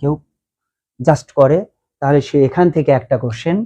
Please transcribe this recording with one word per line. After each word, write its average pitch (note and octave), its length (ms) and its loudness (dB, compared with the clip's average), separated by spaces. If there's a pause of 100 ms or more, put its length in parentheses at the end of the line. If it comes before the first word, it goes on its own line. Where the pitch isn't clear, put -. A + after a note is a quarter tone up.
কেউ C#3+ 120 -2 (840)
just D3 300 0 (100)
করে, C#3 180 4 (420)
তাহলে C#3+ 280 2
সে - 100 -2 (100)
এখান F3+ 280 2
থেকে D#3 240 0
একটা - 240 -4
কোশ্চেন B2+ 420 -4